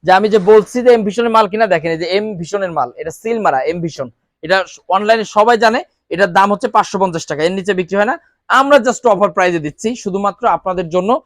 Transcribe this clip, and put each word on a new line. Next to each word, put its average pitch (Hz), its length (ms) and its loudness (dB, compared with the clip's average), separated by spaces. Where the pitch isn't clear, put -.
যে 175 80 0
আমি 202 220 4
যে 220 40 4
বলছি 214 340 4
যে 247 120 6
এম 220 100 0
ভিশনের 226 300 -2
মাল 214 160 4
কিনা, 220 220 0
দেখেন 165 200 -2
এই 160 80 -8
যে 175 40 -6
এম 214 100 -2
ভিশনের 180 320 -6
মাল, 135 160 -2
এটা 156 200 -8
সিল 226 240 -4
মারা 143 140 2
এম 175 140 -6
ভিশন, 143 240 -8
এটা 170 140 0
অনলাইনে 208 360 0
সবাই 226 280 4
জানে। 226 160 2
এটার 180 200 0
দাম 196 200 4
হচ্ছে - 160 -4
পাঁচশো 208 340 -2
পঞ্চাশ 170 280 -2
টাকা, 147 160 -6
এর 185 120 0
নিচে 190 160 -4
বিক্রি 185 240 -4
হয় 208 120 2
না। 330 60 -4
আমরা 277 260 4
just - 180 -4
অফার 190 220 0
প্রাইসে 180 300 0
দিচ্ছি 180 220 -8
শুধুমাত্র 196 400 -6
আপনাদের 185 380 -6
জন্য। 185 160 0